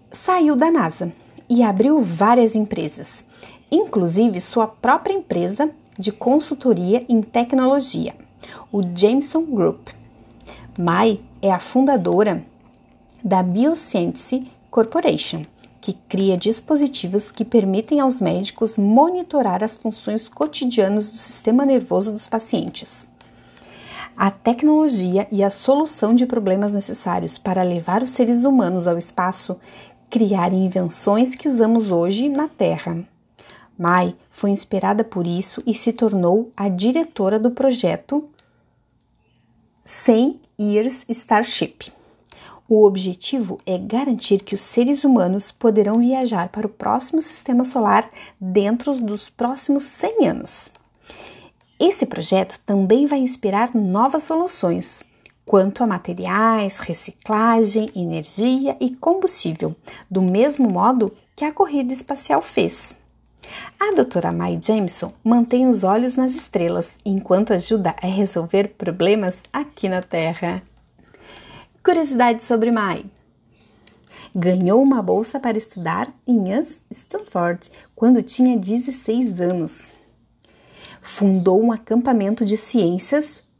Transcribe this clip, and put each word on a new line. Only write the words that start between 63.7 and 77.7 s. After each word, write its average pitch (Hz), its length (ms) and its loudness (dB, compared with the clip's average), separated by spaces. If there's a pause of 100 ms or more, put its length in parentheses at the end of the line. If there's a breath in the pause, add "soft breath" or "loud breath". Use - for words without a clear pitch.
A 415 160 0
doutora 170 340 0
Mae 170 320 -4
Jemison - 500 -2 (120)
mantém 240 420 4
os 226 160 2
olhos 226 320 2
nas 254 200 0
estrelas 175 560 -4 (140)
enquanto 196 480 0
ajuda 185 480 0
a 180 60 -4
resolver 190 720 -2
problemas 185 640 -2 (100)
aqui 294 380 -6
na 185 140 -2
Terra. 170 600 -4 (1200 loud breath)
Curiosidade 254 640 0
sobre 233 260 0
Mai. 208 360 -2 (1300 soft breath)
Ganhou 185 480 4
uma 269 180 4
bolsa 202 400 -2
para 240 160 -2
estudar 175 560 -6 (140)
em 233 180 2 (460)
Stanford 180 800 -6 (240 soft breath)